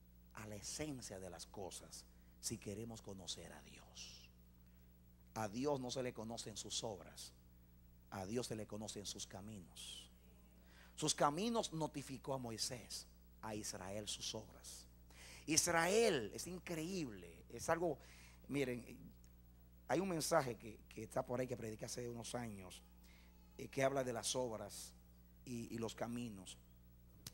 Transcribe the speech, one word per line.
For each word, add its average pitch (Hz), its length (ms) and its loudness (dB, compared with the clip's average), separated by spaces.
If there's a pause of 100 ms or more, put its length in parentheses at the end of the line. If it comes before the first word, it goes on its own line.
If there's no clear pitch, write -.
(340)
a 107 120 -8
la 107 100 -4
esencia 120 600 -4
de 92 120 -6
las 82 160 -10
cosas - 580 -8 (340)
si - 200 -4
queremos 110 420 -6
conocer 90 540 -8
a 73 80 -14
Dios. - 680 -14 (1040)
A 110 140 2
Dios 135 320 4
no 123 100 -2
se 127 120 0
le 123 100 0
conoce 113 380 -4
en 101 80 -6
sus - 260 -2
obras, 87 480 -6 (800)
a 98 160 -2
Dios 117 200 2
se 117 100 -2
le 107 100 -2
conoce 104 340 -4
en 92 60 -6
sus - 200 -4
caminos. 98 760 -10 (960)
Sus 151 180 4
caminos 180 600 6
notificó 143 580 -2
a 135 60 2
Moisés, 113 680 -2 (360)
a 110 120 -2
Israel 101 540 -2
sus - 260 -2
obras. - 540 -8 (560)
Israel 165 880 8
es - 120 -4
increíble, 156 1040 -2
es 120 180 -4
algo, 165 300 6 (500)
miren, 123 480 0 (920)
hay 143 120 8
un 196 80 4
mensaje 151 480 6
que, 110 320 -10
que - 140 -6
está 110 220 0
por 123 140 2
ahí 127 80 4
que 123 100 0
prediqué 110 280 -4
hace 120 240 -2
unos 117 260 -4
años, 101 480 -6 (760)
eh, 127 100 -6
que 135 160 2
habla 135 200 6
de 123 100 2
las 107 200 0
obras 110 600 -2 (500)
y, 117 300 -4
y - 20 0
los 113 180 0
caminos. 117 600 -4 (760)